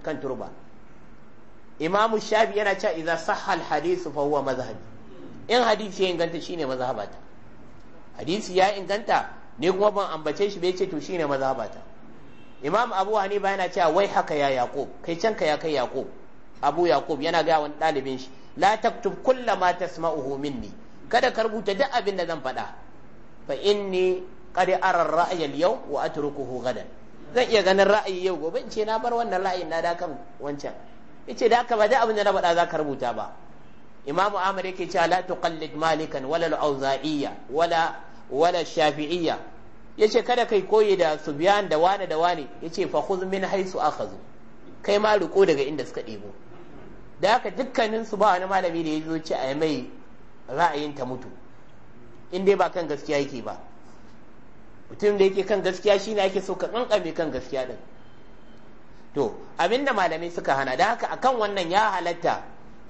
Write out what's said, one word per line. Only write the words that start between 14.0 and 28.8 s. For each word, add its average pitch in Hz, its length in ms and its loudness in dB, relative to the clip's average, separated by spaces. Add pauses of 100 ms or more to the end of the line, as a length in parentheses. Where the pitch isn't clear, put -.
haka 185 280 0
ya 143 160 4
Yaqub, 127 380 0 (140)
kai 170 140 -4
can 214 180 2
ka 196 100 -2
ya 151 140 2
kai 156 160 -2
Yaqub." 127 320 0 (560)
Abu 151 240 4
Yaqub 151 340 2
yana 165 220 2
ga 160 180 4
wani 147 200 -4
ɗalibin 139 380 0
shi, 135 120 -12 (280)
"La 196 180 4
taktub 208 480 -2
kulla 247 320 2
ma 180 160 4
tasma'uhu 156 640 -2
minni." 131 320 -4 (380)
Kada 247 240 4
ka 226 100 0
rubuta 208 320 0
duk 247 180 2
abin 202 240 0
da 180 100 0
zan 160 140 -4
faɗa. 127 260 -4 (800)
"Fa 143 60 -2
inni 185 680 2 (320)
qad 185 160 4
ara 185 320 4
ar-ra'ya 160 480 2
al-yawm 175 400 0
wa 139 140 0
atrukuhu 143 580 -4
gadan." 113 240 -2 (480)
Zan 240 160 4
iya 214 140 6
ganin 190 240 8
ra'ayi 196 360 2
yau, 185 120 2
gobe 165 240 -2
in 214 100 -10
ce 214 140 -2